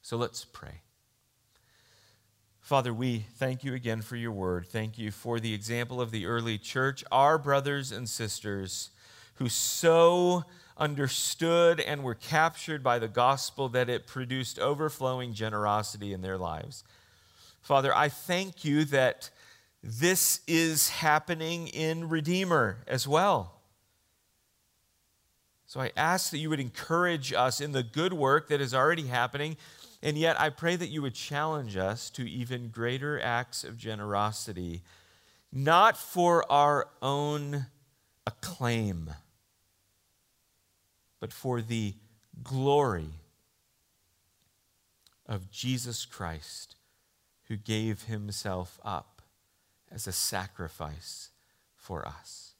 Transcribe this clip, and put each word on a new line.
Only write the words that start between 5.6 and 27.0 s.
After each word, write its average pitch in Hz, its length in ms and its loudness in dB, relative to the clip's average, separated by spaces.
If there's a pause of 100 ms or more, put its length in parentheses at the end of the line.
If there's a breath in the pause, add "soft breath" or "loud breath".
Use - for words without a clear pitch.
of 113 100 -4
the 107 140 -4
early 117 320 -2
church, 135 540 -2
our 143 260 6
brothers 139 540 0
and 113 180 -6
sisters 101 800 -6 (460 loud breath)
who 123 140 -2
so 170 960 6 (340 loud breath)
understood 160 1000 4
and 143 240 -2
were 123 120 -2
captured 160 680 0
by 127 160 4
the 113 100 0
gospel, 131 600 2
that 123 200 2
it 120 180 -2
produced 127 500 -6
overflowing 131 760 -2
generosity 104 800 -2
in 92 80 -8
their 95 160 -4
lives. 85 460 -8 (800 soft breath)
Father, 139 340 4
I 147 140 6
thank 180 540 -4
you 151 220 2
that 135 440 2 (540 soft breath)
this 139 640 2
is 160 420 4
happening 160 760 0
in 160 420 -4
Redeemer 160 680 2 (100)
as 131 200 -2
well. 151 460 2 (2250)
So - 120 -10
I 131 160 -2
ask 175 360 2
that 151 80 -6
you 156 100 -4
would 151 100 0
encourage 160 720 0